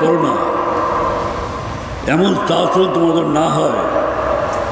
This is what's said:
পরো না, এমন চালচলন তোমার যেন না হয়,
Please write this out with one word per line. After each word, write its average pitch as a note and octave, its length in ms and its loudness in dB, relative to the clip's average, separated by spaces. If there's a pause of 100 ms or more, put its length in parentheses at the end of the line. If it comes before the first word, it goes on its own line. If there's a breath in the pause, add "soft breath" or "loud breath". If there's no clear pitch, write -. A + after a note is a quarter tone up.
পরো E3 220 4
না, C3 120 0 (1800)
এমন F3+ 240 4 (120)
চালচলন F3 460 2
তোমার E3 220 2
যেন D#3+ 160 0
না D#3 180 2
হয়, D3+ 540 0 (680)